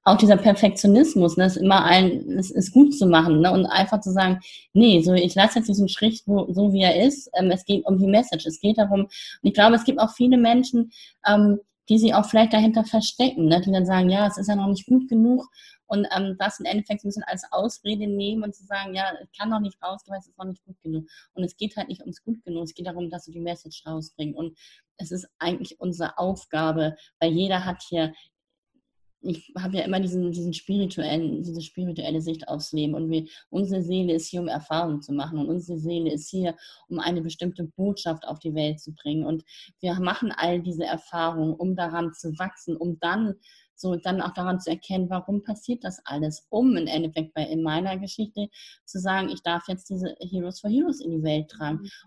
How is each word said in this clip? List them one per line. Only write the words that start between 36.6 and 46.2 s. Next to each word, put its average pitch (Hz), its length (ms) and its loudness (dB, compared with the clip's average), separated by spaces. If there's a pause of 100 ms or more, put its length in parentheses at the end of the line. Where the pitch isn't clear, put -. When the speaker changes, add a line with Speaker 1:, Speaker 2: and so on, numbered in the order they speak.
Speaker 1:
um 175 100 -8
eine 175 240 -4
bestimmte 175 420 -8
Botschaft 185 600 -6
auf 151 140 -12
die 160 140 -8
Welt 156 260 -4
zu 156 120 -18
bringen. 156 320 -6
Und 160 200 -6 (340)
wir 175 220 -6
machen 190 360 -4
all 175 240 -2
diese 170 240 -6
Erfahrungen, 165 720 -6
um 185 220 -4
daran 170 380 -6
zu 156 240 -12
wachsen, 180 380 -10
um 165 220 -8
dann 196 360 -4 (420)
so, 185 180 -6
dann 185 280 -4
auch 185 120 -8
daran 185 260 -4
zu - 100 -8
erkennen, 185 380 -6
warum 190 360 -6
passiert 240 400 -10
das 185 200 -12
alles, 151 460 -8